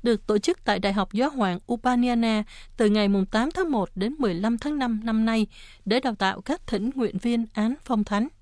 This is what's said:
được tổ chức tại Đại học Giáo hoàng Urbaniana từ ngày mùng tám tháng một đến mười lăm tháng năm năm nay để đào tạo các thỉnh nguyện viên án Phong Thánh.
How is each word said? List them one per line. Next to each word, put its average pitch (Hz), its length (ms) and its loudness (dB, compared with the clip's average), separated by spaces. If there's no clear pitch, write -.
được 226 240 0
tổ 208 120 2
chức - 260 0
tại 202 140 2
Đại 196 140 0
học 196 200 -2
Giáo 254 180 0
hoàng 196 280 -2
Urbaniana 240 720 2
từ 220 100 2
ngày 208 220 4
mùng 196 180 2
tám 240 240 0
tháng 359 200 -2
một 208 240 0
đến 208 240 -2
mười 208 160 0
lăm 214 240 -2
tháng 294 200 -4
năm 233 260 -2
năm 220 220 2
nay 220 200 2
để 226 160 2
đào 247 140 -2
tạo 190 260 -2
các - 260 -4
thỉnh 214 280 -2
nguyện 226 240 -2
viên 233 340 0
án 220 220 0
Phong 214 200 0
Thánh. 220 240 0